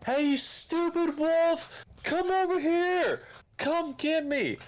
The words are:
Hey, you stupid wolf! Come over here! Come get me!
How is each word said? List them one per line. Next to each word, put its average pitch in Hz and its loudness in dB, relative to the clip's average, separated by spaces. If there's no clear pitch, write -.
Hey, 285 0
you 277 2
stupid 339 0
wolf! 330 0
Come 359 -2
over 370 2
here! 339 0
Come 320 -2
get 302 0
me! 240 -2